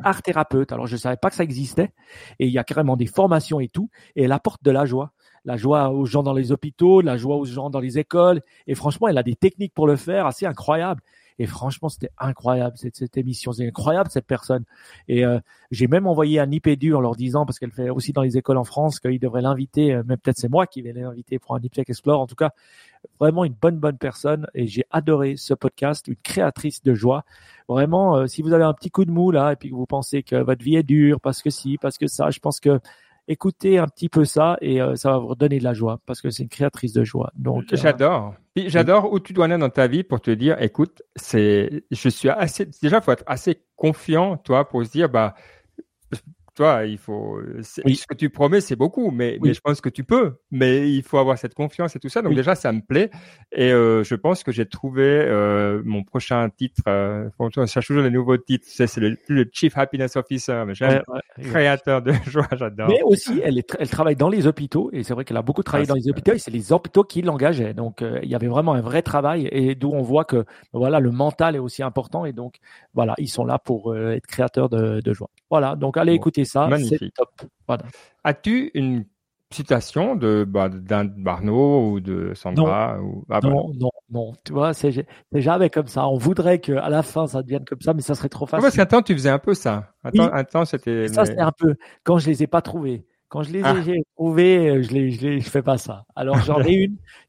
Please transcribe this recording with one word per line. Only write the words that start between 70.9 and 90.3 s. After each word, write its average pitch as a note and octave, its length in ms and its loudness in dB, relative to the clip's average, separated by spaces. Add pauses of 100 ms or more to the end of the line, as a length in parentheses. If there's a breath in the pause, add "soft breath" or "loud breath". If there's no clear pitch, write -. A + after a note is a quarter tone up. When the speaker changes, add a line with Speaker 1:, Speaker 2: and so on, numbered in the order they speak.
Speaker 1:
le B2 100 2
mental D3+ 440 0
est C#3+ 40 -4
aussi B2+ 240 -8
important C3+ 420 -6
et C#3+ 80 -8
donc, A#2+ 280 -14 (340 soft breath)
voilà, A2+ 240 0
ils C#3 100 -6
sont A#2+ 160 -4
là B2+ 140 0
pour, A2+ 340 -4
euh, A2+ 200 -4
être B2 140 -6
créateurs C3 440 -2
de, A2 320 0
de A2 100 -2
joie. G#2+ 160 -8 (220)
Voilà, C#3+ 260 2
donc C#3 220 -2
allez E3 140 4
Speaker 2:
Bon, E3 40 6
Speaker 1:
écouter D#3 280 0
ça, C#3 240 0
Speaker 2:
magnifique. D3 320 0
Speaker 1:
c'est G2 140 -10
top. B2+ 140 -2 (400)
Voilà. A#2+ 140 -4 (420 loud breath)
Speaker 2:
As-tu A3+ 500 -2
une B2+ 300 -2 (460)
citation D3+ 640 -2
de, G#2+ 280 2
bah, G2 240 0
d'un, F#2+ 360 -2
d'Arnaud G#2 880 0
ou G2+ 80 -4
de F#2 340 -6
Sandra G#2+ 640 0
Speaker 1:
Non. F#2+ 60 -8
Speaker 2:
ou, G2 260 -12
ah, G#2+ 100 0
voilà. C#3 160 2
Speaker 1:
Non, D#3+ 220 -4
non, B2 120 -2 (200)
non. A#2 220 -8 (120)
Tu - 80 -12
vois, D3 220 0
c'est, C#3+ 180 0
c'est - 480 -6
jamais E3+ 300 2
comme D3+ 160 -2
ça. C3+ 220 -2
On C3+ 100 0
voudrait F3 420 2
que D3 120 -4
à C3+ 160 -2
la D3+ 140 2
fin D#3+ 240 -4
ça C3 160 -6
devienne C3 220 -6
comme B2 160 -10
ça, D#3+ 140 0
mais D3+ 80 -4
ça D3 140 -4
serait - 120 -4
trop - 180 -10
Speaker 2:
Ah, - 120 -14
Speaker 1:
facile. A3 60 2
Speaker 2:
parce C#4 120 4
qu'un G3 100 4
temps, A#3+ 160 6
tu - 120 0
faisais C#3 160 2
un C#3 80 4
peu G3 160 0
ça. G#2 380 -2 (120)
Un C3 60 -8
Speaker 1:
Oui. G#3 80 6
Speaker 2:
temps, E3 140 6